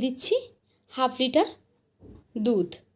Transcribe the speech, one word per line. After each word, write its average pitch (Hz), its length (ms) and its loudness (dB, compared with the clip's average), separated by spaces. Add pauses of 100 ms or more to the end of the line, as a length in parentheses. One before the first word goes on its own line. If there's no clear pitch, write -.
দিচ্ছি 262 300 0 (580)
হাফ 254 280 -2
লিটার 285 280 2 (960)
দুধ। 208 260 2 (260)